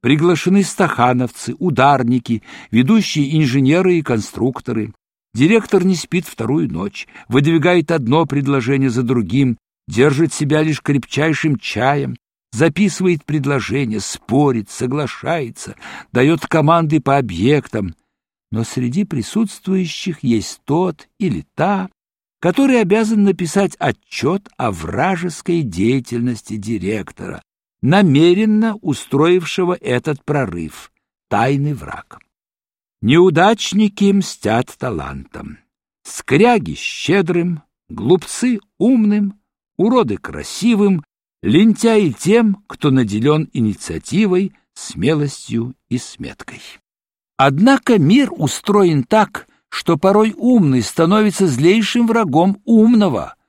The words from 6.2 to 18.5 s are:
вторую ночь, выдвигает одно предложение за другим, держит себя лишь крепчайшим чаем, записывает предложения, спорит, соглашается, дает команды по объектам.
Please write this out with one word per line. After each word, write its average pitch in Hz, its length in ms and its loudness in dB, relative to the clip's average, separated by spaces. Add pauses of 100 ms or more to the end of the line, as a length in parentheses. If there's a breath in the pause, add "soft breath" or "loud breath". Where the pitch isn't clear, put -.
вторую 139 460 -4
ночь, 190 360 -10 (200 loud breath)
выдвигает 165 640 2
одно 156 340 0
предложение 139 640 -2
за 120 140 -2
другим, 120 540 0 (300)
держит 143 460 2
себя 151 300 0
лишь 156 180 -2
крепчайшим 143 760 -2
чаем, 131 580 -4 (360)
записывает 170 760 0
предложения, 135 760 -4
спорит, 123 720 -2
соглашается, 139 1040 -6 (360 loud breath)
дает 139 360 2
команды 160 540 2
по 139 160 0
объектам. 107 760 -2 (580)